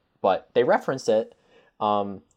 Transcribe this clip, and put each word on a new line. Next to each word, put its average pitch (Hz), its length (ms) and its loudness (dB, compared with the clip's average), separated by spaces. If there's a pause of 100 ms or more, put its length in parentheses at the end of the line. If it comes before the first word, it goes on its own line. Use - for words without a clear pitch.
(200)
but 95 320 0
they 123 120 2
reference 156 440 -2
it. 147 260 0 (460)
Um, 101 400 -2 (160)